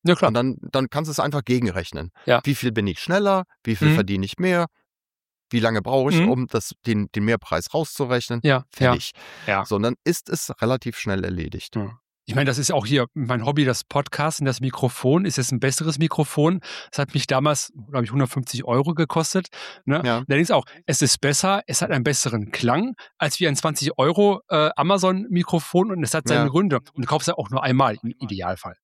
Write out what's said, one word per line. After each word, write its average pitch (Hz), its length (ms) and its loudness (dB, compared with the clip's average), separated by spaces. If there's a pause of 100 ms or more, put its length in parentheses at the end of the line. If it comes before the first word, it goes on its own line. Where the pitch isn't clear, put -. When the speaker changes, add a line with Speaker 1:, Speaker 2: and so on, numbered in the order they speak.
Speaker 1:
Ja, 175 100 6
klar. 165 140 2
Speaker 2:
Und 110 60 0
dann, 123 260 0
dann 131 280 -2
kannst 156 200 -4
du 151 40 -6
es - 80 -2
einfach 143 240 -2
gegenrechnen. 90 640 -2 (160)
Speaker 1:
Ja. 120 180 2
Speaker 2:
Wie 143 100 0
viel 123 160 -2
bin 107 160 -2
ich 92 140 -4
schneller? 196 440 0 (200)
Wie 113 120 0
viel 151 120 4
Speaker 1:
Mhm. 156 60 6
Speaker 2:
verdiene 98 300 0
ich - 140 -8
mehr? 175 280 2 (840)
Wie 120 100 2
lange 113 200 2
brauche 131 300 2
ich, 165 100 4
Speaker 1:
Mhm. 185 80 4
Speaker 2:
um 127 200 0
das, - 240 -4 (140)
den, 104 280 0
den 104 100 0
Mehrpreis 107 480 -2
rauszurechnen? 123 720 -2
Speaker 1:
Ja, 135 220 2 (140)
ja, - 20 -6 (100)
Speaker 2:
Fertig. 117 220 -2 (340)
Speaker 1:
ja. 98 180 0
Speaker 2:
So, 104 120 -2
und 101 60 0
dann 120 120 0 (100)
ist - 240 -2
es - 320 -6
relativ 120 380 -2
schnell 95 260 -2
erledigt. 90 520 -6
Speaker 1:
Ja. 107 220 -8 (300)
Ich 120 60 -6
meine, 135 120 2
das 131 120 0
ist 143 140 0
auch 110 140 0
hier 123 280 2
mein 123 320 -2
Hobby, 143 180 2
das 123 200 0
Podcasten, 147 600 -4
das 127 140 0
Mikrofon 135 640 0
ist 156 120 -2
jetzt 127 160 -2
ein 117 80 -2
besseres 143 400 -2
Mikrofon. 160 580 2 (320)
Das - 80 -6
hat 139 160 -4
mich 139 140 -2
damals, 143 440 0 (160)
glaub 135 140 -2
ich, 107 80 -4
hundertfünfzig 127 540 -2
Euro 139 300 0
gekostet, 165 520 0 (380)
ne? 147 200 2
Speaker 2:
Ja. 120 220 0
Speaker 1:
Allerdings 151 240 2
auch, 156 140 4 (220)
es 156 160 0
ist - 180 2
besser, 190 480 2
es 147 140 -2
hat 160 100 -2
einen 131 100 0
besseren 117 480 -2
Klang 170 440 0 (220)
als 151 220 -2
wie 175 80 2
ein 143 80 2
zwanzig 147 420 -2
Euro, 185 520 4
äh, 156 260 4
Amazon-Mikrofon 185 1160 2
und 175 100 -2
es 123 120 -2
hat 151 120 -2
seine 147 200 4
Speaker 2:
Ja. - 20 0
Speaker 1:
Gründe. 147 300 2 (160)
Und 127 100 -6
du - 20 -6
kaufst 151 220 0
ja 160 60 -2
auch 101 160 -6
nur 131 120 -2
einmal 127 400 2
im 117 160 -6
Idealfall 92 640 -8